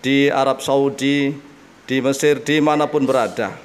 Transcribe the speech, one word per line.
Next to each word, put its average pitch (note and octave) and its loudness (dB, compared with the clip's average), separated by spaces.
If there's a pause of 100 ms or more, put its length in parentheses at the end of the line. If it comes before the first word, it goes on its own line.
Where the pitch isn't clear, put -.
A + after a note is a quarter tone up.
di C#3 2
Arab C3+ 0
Saudi, C#3 0 (480)
di B2+ -4
Mesir, C#3 0
dimanapun D3+ 0
berada. B2 -2 (120)